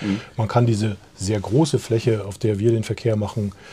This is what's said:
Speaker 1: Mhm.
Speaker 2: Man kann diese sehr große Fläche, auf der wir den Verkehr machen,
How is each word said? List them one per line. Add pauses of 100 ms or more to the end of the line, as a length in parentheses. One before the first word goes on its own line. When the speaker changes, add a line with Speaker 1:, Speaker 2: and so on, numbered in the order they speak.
Speaker 1:
Mhm. (160)
Speaker 2:
Man
kann
diese (180)
sehr
große
Fläche,
auf
der
wir
den
Verkehr
machen, (200)